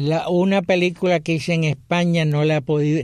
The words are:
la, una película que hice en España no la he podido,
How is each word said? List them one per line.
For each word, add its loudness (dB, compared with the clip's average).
la, -2
una 2
película 0
que -4
hice -2
en 0
España 0
no 0
la 2
he -2
podido, 0